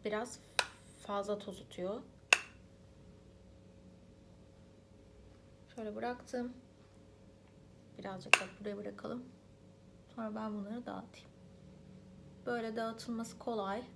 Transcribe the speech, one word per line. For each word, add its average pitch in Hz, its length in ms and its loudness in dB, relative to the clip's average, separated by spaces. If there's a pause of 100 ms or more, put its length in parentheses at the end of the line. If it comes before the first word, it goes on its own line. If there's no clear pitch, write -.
Biraz 214 360 4 (580)
fazla 202 400 4
tozutuyor. 196 640 0 (3750)
Şöyle 214 220 0
bıraktım. 247 560 4 (1500)
Birazcık 190 420 8
da 196 40 0 (160)
buraya 208 160 2
bırakalım. - 480 -2 (920)
Sonra 220 200 0
ben 214 200 2
bunları 214 320 0
dağıtayım. - 440 -4 (1160)
Böyle 226 300 4
dağıtılması 226 600 2
kolay. 214 460 4 (120)